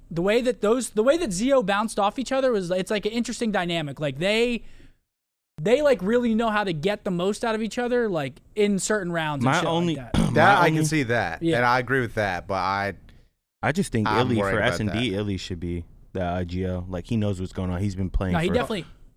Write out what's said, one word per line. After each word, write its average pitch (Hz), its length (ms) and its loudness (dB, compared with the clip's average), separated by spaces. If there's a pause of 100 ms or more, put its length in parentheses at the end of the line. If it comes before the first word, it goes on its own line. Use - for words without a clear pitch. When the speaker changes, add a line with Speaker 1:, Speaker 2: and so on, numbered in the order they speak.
Speaker 1:
the 165 120 -2
way 214 200 2
that 240 200 -2
those, 220 300 2
the 214 120 0
way 285 140 4
that 330 140 -2
Zeo 247 340 2
bounced 208 340 -2
off 202 180 0
each 269 140 -6
other 262 220 2
was, 185 180 -2
it's, 185 180 -2
like, 208 160 -2
an 214 60 4
interesting 226 400 -2
dynamic. 170 480 -2
Like, 143 200 -4
they, 226 440 2 (1000)
they, 240 200 4
like, 269 200 4
really 233 320 2
know 226 160 2
how 208 140 2
to 196 100 -2
get 190 300 -2
the 202 80 -2
most 185 320 -2
out 226 100 0
of 220 80 -4
each 220 160 -6
other, 240 320 0
like, 147 300 -4 (160)
in 208 240 2
certain 196 320 -2
rounds 151 320 -2
and 127 100 4
Speaker 2:
My 170 60 4
Speaker 1:
shit 165 80 0
Speaker 2:
only, 170 300 0
Speaker 1:
like - 160 -10
that. - 80 2
Speaker 2:
<clears throat> 120 120 2
Speaker 3:
That 180 220 6
Speaker 2:
my 180 60 4
Speaker 3:
I 170 80 4
can 160 80 2
Speaker 2:
only 156 80 2
Speaker 3:
see 151 180 0
that, 107 400 -2
Speaker 1:
Yeah. 165 140 2
Speaker 3:
and 123 80 2
I 123 140 4
agree 127 200 0
with 120 160 -4
that. 92 320 -2
But 95 80 -2
I, 98 380 -2 (680)
Speaker 2:
I 131 120 0
just 185 180 -2
think 113 160 0
Speaker 3:
I'm 113 200 2
Speaker 2:
Illy 123 100 2
Speaker 3:
worried 98 160 0
Speaker 2:
for 113 60 0
Speaker 3:
about 110 140 2
Speaker 2:
S 87 60 -2
and 107 120 -2
D, 117 200 -2
Speaker 3:
that. 95 60 -2
Speaker 2:
Illy 104 200 -2
should 90 220 -8
be 85 240 -6 (300)
the 92 100 -4
I 90 220 -2
G 90 200 -4
L. 90 220 -4
Like, 90 200 -8
he 117 100 -2
knows 101 240 0
what's 92 120 -8
going 92 160 -4
on. 90 120 -4
He's 101 140 -2
been 92 140 -4
playing 98 240 0
Speaker 1:
No, 170 60 2
he 170 80 0
Speaker 2:
for 185 60 0
Speaker 1:
definitely 226 320 -2 (320)